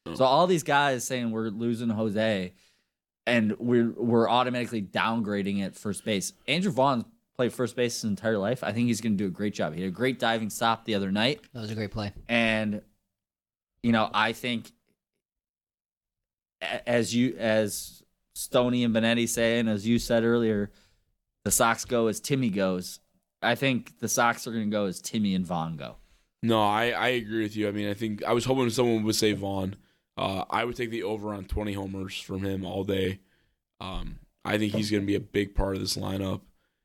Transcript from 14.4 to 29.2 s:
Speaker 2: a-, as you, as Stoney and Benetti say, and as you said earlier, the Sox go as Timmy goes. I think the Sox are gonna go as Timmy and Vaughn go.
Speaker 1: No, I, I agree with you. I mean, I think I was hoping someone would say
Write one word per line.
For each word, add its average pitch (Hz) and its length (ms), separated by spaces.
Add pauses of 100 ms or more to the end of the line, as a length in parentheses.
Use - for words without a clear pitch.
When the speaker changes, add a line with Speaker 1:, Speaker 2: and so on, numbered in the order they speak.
Speaker 2:
a-, - 280
as 120 260
you, 123 240
as 110 640 (320)
Stoney 123 500
and 113 100
Benetti 113 340
say, 117 300
and 117 100
as 104 180
you 117 120
said 117 260
earlier, 113 460 (760)
the 104 60
Sox 117 360
go 117 220
as 104 120
Timmy 131 300
goes. 92 500 (400)
I 117 140
think 131 460
the 113 80
Sox 117 400
are - 40
gonna 110 140
go 104 200
as 90 140
Timmy 104 340
and 92 120
Vaughn 82 300
go. 65 180 (480)
Speaker 1:
No, 113 180
I, 107 300
I 107 200
agree 113 340
with 104 100
you. 104 140
I - 20
mean, 104 180
I 104 60
think 107 300
I - 80
was 120 120
hoping 131 260
someone 113 340
would 110 100
say 107 180